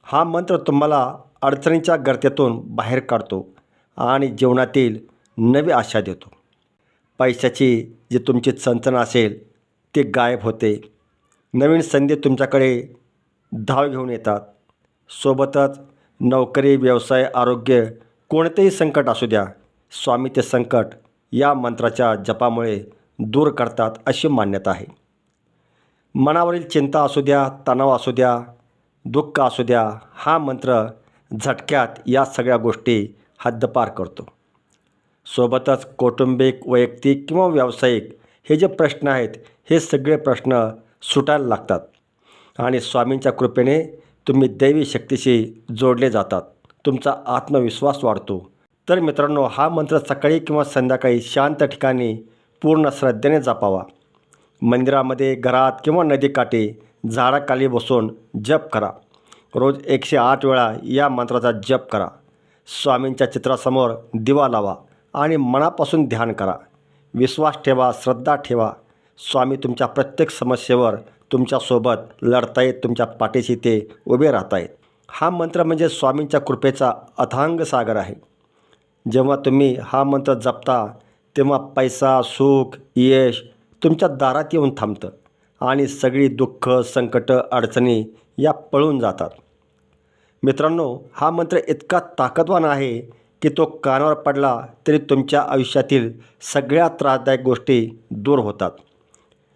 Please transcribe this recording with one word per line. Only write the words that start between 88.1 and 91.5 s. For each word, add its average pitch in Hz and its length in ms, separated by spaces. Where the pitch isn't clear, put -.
या 147 140
पळून 143 480
जातात. 95 300
मित्रांनो, 147 560
हा 156 160
मंत्र 170 380